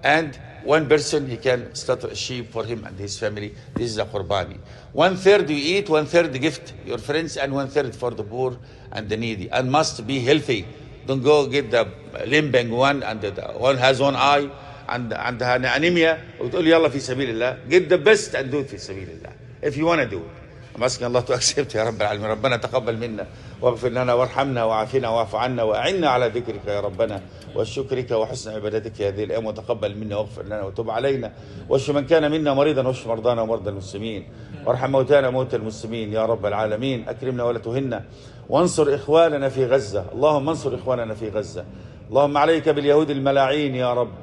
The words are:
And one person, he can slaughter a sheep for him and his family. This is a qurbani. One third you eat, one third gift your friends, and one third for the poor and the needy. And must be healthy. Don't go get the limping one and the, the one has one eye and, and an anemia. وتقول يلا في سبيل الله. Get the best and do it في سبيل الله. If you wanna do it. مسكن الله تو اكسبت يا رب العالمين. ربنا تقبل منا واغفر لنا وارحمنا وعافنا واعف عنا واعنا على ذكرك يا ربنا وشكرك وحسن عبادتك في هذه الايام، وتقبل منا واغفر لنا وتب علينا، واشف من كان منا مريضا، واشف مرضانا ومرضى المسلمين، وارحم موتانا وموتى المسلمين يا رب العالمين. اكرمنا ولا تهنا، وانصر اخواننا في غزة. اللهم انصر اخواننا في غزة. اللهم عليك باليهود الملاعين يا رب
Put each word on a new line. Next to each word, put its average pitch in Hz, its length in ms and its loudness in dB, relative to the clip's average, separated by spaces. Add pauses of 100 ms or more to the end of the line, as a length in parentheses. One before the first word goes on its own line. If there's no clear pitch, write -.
And 151 300 2 (280)
one 151 240 4
person, 143 400 2
he 123 80 -6
can 120 380 0
slaughter 123 340 -4
a 101 80 -8
sheep 117 360 -8
for 113 120 -4
him 110 220 -8
and 98 120 -14
his 101 200 -8
family. 104 380 -6 (180)
This 120 160 -2
is 107 80 -6
a 107 80 0
qurbani. 95 540 -4 (340)
One 180 240 4
third 190 320 6
you 151 80 0
eat, 170 320 0
one 156 160 4
third 160 340 2
gift - 340 -4 (120)
your 117 140 -6
friends, 151 380 -4
and 139 140 -2
one 135 180 -2
third 135 260 0
for 123 160 -4
the - 120 -8
poor 123 320 -4 (360)
and 107 180 -8
the 107 80 -2
needy. 110 320 -6
And 127 220 0
must 143 340 0
be 135 140 -2
healthy. 127 480 2 (400)
Don't 135 160 -2
go 147 240 6
get 135 240 -2
the 113 180 2 (380)
limping 127 420 2
one 131 320 2
and 107 180 -6
the, 101 120 -4
the 92 220 -10
one 135 240 2
has 127 220 4
one 139 160 2
eye 143 320 4 (420)
and, 123 220 -4
and 120 300 -6
an 127 240 2
anemia. 160 560 2 (180)
وتقول 160 280 0
يلا 160 220 6
في 135 100 -4
سبيل 127 300 -4
الله. 120 400 -4
Get 170 200 4
the 180 80 6
best 208 380 4
and 135 160 -4
do 143 80 0
it 135 100 -6
في 101 80 -12
سبيل 95 320 -12
الله. - 240 -16 (300)
If 143 120 -2
you 151 100 0
wanna 160 200 2
do 101 140 -6
it. - 240 -16 (320)
مسكن 123 280 0
الله 123 140 2
تو 123 140 0
اكسبت 123 420 0
يا 107 80 2
رب 110 180 -2
العالمين. 104 280 -2
ربنا 113 280 0
تقبل 117 400 -2
منا 110 300 -8 (340)
واغفر 120 280 2
لنا 123 240 0
وارحمنا 127 500 0
وعافنا 113 460 0
واعف 113 260 0
عنا 120 280 0
واعنا 143 460 0
على 123 180 4
ذكرك 107 400 -6
يا 101 120 -2
ربنا 101 420 -2 (340)
وشكرك 123 560 -4
وحسن 110 400 -2
عبادتك 107 420 -4
في 104 140 -2
هذه 101 160 -2
الايام، 107 220 -4
وتقبل 107 520 -4
منا 104 200 -6
واغفر - 260 -6
لنا 104 200 -8
وتب 104 260 -6
علينا، 123 440 -2 (360)
واشف 135 200 2
من 143 160 2
كان 156 260 6
منا 151 220 2
مريضا، 135 340 4
واشف 123 200 -4
مرضانا 117 340 2
ومرضى 110 280 -2
المسلمين، 101 580 -8 (380)
وارحم 127 260 0
موتانا 135 360 6
وموتى 127 280 0
المسلمين 110 580 -6
يا 110 120 2
رب 110 200 0
العالمين. 110 640 -2
اكرمنا 120 340 -4
ولا 117 160 0
تهنا، 120 460 -4 (440)
وانصر 151 460 4
اخواننا 147 540 4
في 127 160 2
غزة. 104 480 2
اللهم 143 360 4
انصر 131 260 -2
اخواننا 120 380 -2
في 107 160 -6
غزة. 92 360 -6 (440)
اللهم 143 280 4
عليك 156 320 4
باليهود 147 400 4
الملاعين 139 680 2
يا 123 180 0
رب 120 180 0 (120)